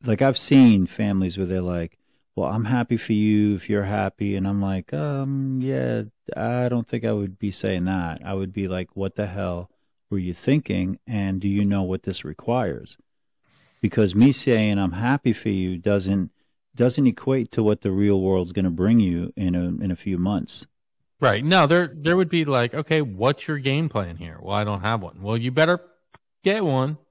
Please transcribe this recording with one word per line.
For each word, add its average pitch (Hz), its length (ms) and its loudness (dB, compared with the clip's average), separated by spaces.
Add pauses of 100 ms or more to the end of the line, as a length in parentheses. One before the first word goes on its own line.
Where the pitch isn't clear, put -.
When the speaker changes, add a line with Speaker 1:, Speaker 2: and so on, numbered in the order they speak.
Speaker 1:
like, 110 180 2
I've 135 160 4
seen 117 480 8
families 95 520 -2
where 95 80 -2
they're 92 140 -2
like, 87 380 -4 (380)
"Well, 85 140 -2
I'm 110 140 -2
happy 120 320 0
for - 180 -2
you 107 400 2
if 92 140 -10
you're 101 140 0
happy." 101 540 -2
And 95 100 -2
I'm 101 160 -2
like, 95 320 -4
"Um, 139 680 -4
yeah, 127 400 -2 (340)
I 123 320 -2
don't 120 180 -2
think 117 180 -6
I 110 80 0
would 101 260 -4
be 104 120 -4
saying 92 360 -2
that." 87 380 -4
I 95 100 -8
would 95 180 -6
be 98 160 -6
like, 92 260 -8
"What 98 220 -6
the 104 100 -4
hell 90 440 -8 (400)
were 101 80 -2
you 90 160 -4
thinking? 95 720 -2
And 98 340 -4
do 98 80 -2
you 101 160 0
know 101 180 0
what 92 220 -4
this - 200 -8
requires?" 87 720 -4 (840)
Because 101 340 2
me 120 180 8
saying, 107 460 2
"I'm 95 140 0
happy 120 400 0
for - 180 -4
you," 92 280 -2
doesn't, 98 520 0 (460)
doesn't 127 300 2
equate 131 460 0
to 117 120 0
what 104 160 2
the 101 120 -2
real 101 280 2
world's 92 320 0
gonna 92 180 0
bring 98 300 4
you 87 360 0
in 92 200 -2
a, 87 80 -2 (200)
in 95 60 -2
a 85 60 -4
few 95 220 -6
months. 92 480 -4 (540)
Speaker 2:
Right. 117 240 2
No, 170 220 4
there, 170 260 4
there 156 240 0
would 185 120 2
be 165 160 0
like, 123 300 0
"Okay, 156 280 0
what's 117 460 -2
your 151 100 -4
game 139 300 -2
plan 87 280 -4
here?" 82 240 -14
"Well, 95 140 -6
I 104 100 2
don't 101 180 -4
have 107 200 -2
one." 87 200 -14
"Well, 107 140 -2
you 117 140 -2
better 160 300 4 (640)
get 202 200 2
one." 143 340 0 (120)